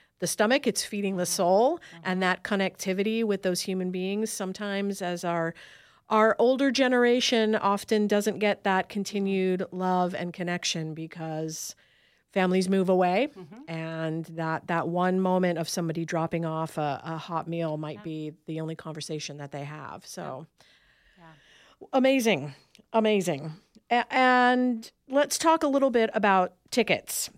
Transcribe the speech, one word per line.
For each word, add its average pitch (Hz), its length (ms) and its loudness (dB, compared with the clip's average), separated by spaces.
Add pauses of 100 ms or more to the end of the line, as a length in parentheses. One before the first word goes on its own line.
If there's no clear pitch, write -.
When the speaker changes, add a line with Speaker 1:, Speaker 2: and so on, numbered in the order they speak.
(180)
Speaker 1:
the 180 80 -2
stomach, 233 400 2
it's - 180 -2
feeding 202 340 -4
the 180 40 0
Speaker 2:
Mm-hmm. 180 140 -2
Speaker 1:
soul, 202 420 4
Speaker 2:
Mm-hmm. - 240 -20
Speaker 1:
and 185 220 -2
that 180 180 0
connectivity 196 800 -2
with 202 200 0
those 180 180 0
human 185 320 -4
beings. 196 400 -4
Sometimes 202 720 -4
as 175 220 -4
our, 170 300 -2 (560)
our 220 280 6
older 262 320 4
generation 240 840 4
often 208 500 2
doesn't 202 320 2
get 202 260 0
that 190 240 0
continued 190 720 -2
Speaker 2:
Mm-hmm. 180 180 -6
Speaker 1:
love 180 360 2
and 175 180 -6
connection 175 640 -4
because 160 800 -8 (580)
families 185 360 2
move 190 200 2
away, 185 480 4
Speaker 2:
Mm-hmm. 202 340 -18
Speaker 1:
and 160 560 -6
that, 160 420 -6
that 170 180 -2
one 180 320 0
moment 185 400 2
of 165 100 -4
somebody 165 360 -4
dropping 165 400 -2
off 160 340 -4
a, 147 260 -2
a 165 120 -8
hot 160 320 -8
meal 165 300 -4
might 151 180 -8
Speaker 2:
Yeah. 151 60 -18
Speaker 1:
be 156 300 -8 (140)
the 160 140 -8
only 160 160 -8
conversation 151 640 -12
that 143 120 -12
they 143 140 -10
have. 147 420 -14
So 156 400 -12 (720)
Speaker 2:
Yeah. 170 60 -20 (560)
Yeah. - 120 -18
Speaker 1:
amazing, 226 640 2 (380)
amazing. 185 600 0 (380)
A-, 240 200 2
and 254 800 4 (180)
let's 277 300 2
talk 320 240 4
a 302 60 2
little 269 220 4
bit 226 240 2
about 196 400 2 (160)
tickets. - 680 -2